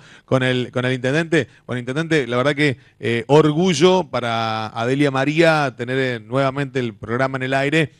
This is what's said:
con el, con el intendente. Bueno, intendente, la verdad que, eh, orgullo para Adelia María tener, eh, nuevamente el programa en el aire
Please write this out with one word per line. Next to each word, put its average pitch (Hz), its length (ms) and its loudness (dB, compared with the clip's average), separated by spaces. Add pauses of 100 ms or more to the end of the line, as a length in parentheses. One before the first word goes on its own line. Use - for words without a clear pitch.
(240)
con 127 180 0
el, 127 280 -2
con 123 140 -4
el 127 80 0
intendente. 143 560 0 (180)
Bueno, 123 140 -6
intendente, 143 460 -2
la 120 100 -2
verdad 135 180 2
que, 143 240 0 (220)
eh, 117 260 -2
orgullo 156 800 4
para 113 640 -4
Adelia 131 420 0
María 147 640 2
tener, 123 220 -4
eh, 127 220 -2
nuevamente 131 580 -2
el 117 160 -4
programa 123 420 -4
en 131 60 -6
el 131 120 -4
aire 139 460 0